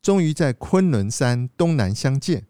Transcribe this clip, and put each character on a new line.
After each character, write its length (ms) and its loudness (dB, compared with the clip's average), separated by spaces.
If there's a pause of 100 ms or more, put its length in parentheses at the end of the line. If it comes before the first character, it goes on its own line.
终 220 2
于 100 0
在 200 0
昆 380 0
仑 200 0
山 460 -2
东 200 0
南 160 0
相 260 -2
见。 320 -4